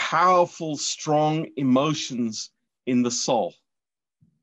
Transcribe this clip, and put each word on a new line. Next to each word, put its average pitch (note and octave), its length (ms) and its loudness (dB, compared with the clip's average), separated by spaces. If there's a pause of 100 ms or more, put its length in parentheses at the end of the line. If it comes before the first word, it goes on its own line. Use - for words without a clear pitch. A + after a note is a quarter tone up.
(120)
powerful, F3 640 2
strong D3+ 800 -2
emotions C3 960 0 (320)
in B2+ 180 0
the A#2+ 100 0
soul. A2+ 420 -2 (880)